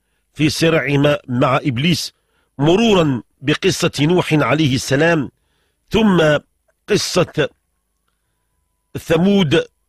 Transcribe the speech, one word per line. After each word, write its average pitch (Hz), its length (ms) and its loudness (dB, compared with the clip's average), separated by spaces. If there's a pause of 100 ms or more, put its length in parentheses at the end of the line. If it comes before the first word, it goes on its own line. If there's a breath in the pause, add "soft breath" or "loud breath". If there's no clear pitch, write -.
(340)
في 151 140 0
صراعهما 147 720 0 (100)
مع 127 280 0
إبليس، 147 560 -4 (460)
مرورا 170 640 2 (180)
بقصة 151 600 -2
نوح 165 320 0
عليه 143 420 0
السلام، 143 560 0 (600)
ثم 165 480 2 (500)
قصة 156 600 -2 (1500)
ثمود 170 680 2 (240)